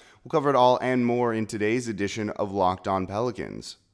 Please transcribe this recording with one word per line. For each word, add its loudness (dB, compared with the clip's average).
We'll -18
cover 2
it 4
all 6
and 2
more 2
in -2
today's -2
edition -4
of -4
Locked 0
On 0
Pelicans. -6